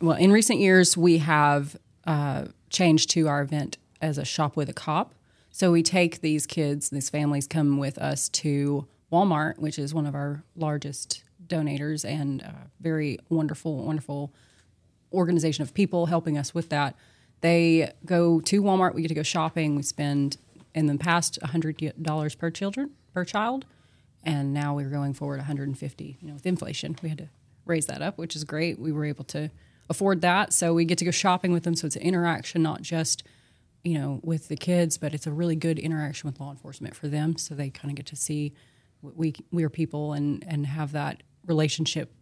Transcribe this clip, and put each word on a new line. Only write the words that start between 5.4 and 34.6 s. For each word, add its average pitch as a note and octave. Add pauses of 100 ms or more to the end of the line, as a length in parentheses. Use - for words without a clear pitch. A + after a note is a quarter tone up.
So F#3
we E3+
take F3
these D3+
kids, D3
these C#3
families D3
come C#3+
with C#3
us C#3
to C#3+ (280)
Walmart, E3+
which D3+
is C#3+
one D#3
of C#3+
our C#3+ (140)
largest D3 (240)
donators D3+
and, C#3
uh, - (300)
very D#3 (120)
wonderful, D#3
wonderful C#3+ (800)
organization E3
of C#3
people F3
helping E3
us C#3
with E3
that. D3 (440)
They E3 (140)
go E3+
to G3
Walmart. F#3+
We -
get E3
to E3
go D3+
shopping. D#3
We C#3+
spend C#3+ (360)
in D#3
the C#3+
past E3+
a C#3
hundred D#3
dollars D3+
per E3+
children, G3+ (220)
per F3+
child. A#3 (580)
And C#3
now D3
we're C#3+
going C#3+
forward C#3
a -
hundred C#3
and C3+
fifty. -
You D#3+
know, D3
with C3+
inflation, D#3+
we E3
had D#3
to D#3 (380)
raise E3
that C#3
up, -
which E3
is D3+
great. D#3
We D#3
were D3+
able D3
to D3+ (400)
afford G3
that. F3+
So E3+
we E3+
get E3+
to F3
go F3+
shopping F3+
with E3+
them. E3+
So D#3+
it's D3
an -
interaction, E3+
not D#3
just, - (600)
you E3+
know, C#3
with D#3+
the D#3
kids, F3